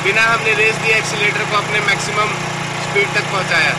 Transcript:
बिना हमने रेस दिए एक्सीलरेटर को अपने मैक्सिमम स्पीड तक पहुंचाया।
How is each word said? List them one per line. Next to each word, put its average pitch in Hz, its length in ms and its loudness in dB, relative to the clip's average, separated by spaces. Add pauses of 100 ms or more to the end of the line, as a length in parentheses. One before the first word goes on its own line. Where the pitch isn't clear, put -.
बिना 214 200 2
हमने 226 300 2
रेस 220 200 2
दिए 220 220 0
एक्सीलरेटर 208 540 -2
को 214 60 0
अपने 208 300 0
मैक्सिमम 208 480 0 (480)
स्पीड 202 320 0
तक 202 180 0
पहुंचाया। 170 460 2